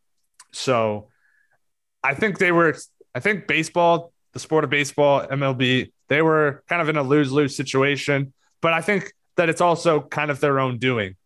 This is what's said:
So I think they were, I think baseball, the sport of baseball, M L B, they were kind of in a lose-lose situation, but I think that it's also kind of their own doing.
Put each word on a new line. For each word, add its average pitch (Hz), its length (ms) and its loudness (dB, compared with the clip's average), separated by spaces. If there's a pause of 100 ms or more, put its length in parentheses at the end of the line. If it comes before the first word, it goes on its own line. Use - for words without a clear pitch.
(520)
So 110 580 -2 (920)
I 139 120 0
think 208 240 -2
they 180 120 2
were, 170 240 2 (400)
I 127 40 -6
think 196 280 -4
baseball, 170 640 0 (220)
the 131 60 -14
sport 156 240 0
of 139 60 -4
baseball, 143 600 2
M 139 140 -4
L 135 100 0
B, 127 400 0 (160)
they 147 120 2
were 156 460 0
kind 175 140 -2
of 151 80 0
in 156 80 -2
a 147 60 0
lose-lose 139 520 0
situation, 139 800 -2 (280)
but 165 120 0
I 165 80 -2
think 196 320 -4 (240)
that 170 120 2
it's 160 120 -4
also 165 400 2
kind 147 300 -6
of 135 80 -8
their 139 200 2
own 127 180 -2
doing. 110 380 -2 (100)